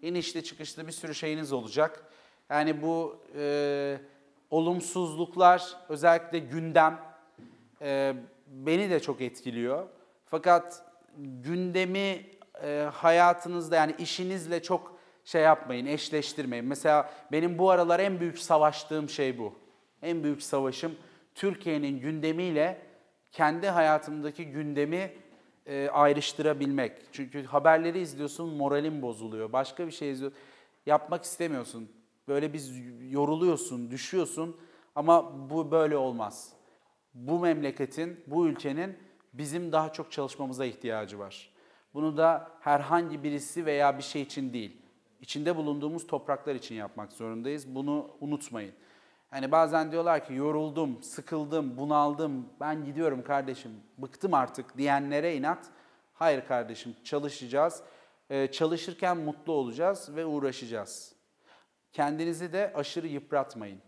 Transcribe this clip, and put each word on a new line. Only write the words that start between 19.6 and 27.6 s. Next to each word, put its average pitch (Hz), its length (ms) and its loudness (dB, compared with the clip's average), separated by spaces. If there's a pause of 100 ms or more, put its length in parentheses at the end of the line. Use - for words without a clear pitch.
En 165 220 -2
büyük 147 180 0
savaşım 139 520 -2 (400)
Türkiye'nin 151 680 -2
gündemiyle 160 840 0 (500)
kendi 165 360 2
hayatımdaki 151 800 2
gündemi, 151 680 -2 (540)
e, 139 260 -4
ayrıştırabilmek. 143 1000 2 (200)
Çünkü 135 320 -10
haberleri 160 560 6